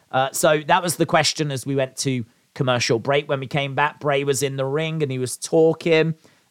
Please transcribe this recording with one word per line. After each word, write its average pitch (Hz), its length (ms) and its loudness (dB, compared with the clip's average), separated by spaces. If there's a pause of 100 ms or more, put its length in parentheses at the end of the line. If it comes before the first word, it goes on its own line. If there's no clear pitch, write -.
(120)
Uh, 131 180 0
so 156 380 2
that 175 160 4
was 180 140 -4
the 165 80 2
question 151 440 0
as 131 160 -6
we 139 80 -4
went 131 220 -2
to 127 280 -4 (300)
commercial 127 460 0
break. 139 280 0
When 139 120 -2
we 131 80 -10
came 139 260 -4
back, 147 240 0
Bray 143 240 0
was 139 180 0
in 139 140 -2
the 135 120 -2
ring 156 360 -2
and 135 80 -2
he 131 80 -4
was 127 180 -6
talking. 160 800 2 (360)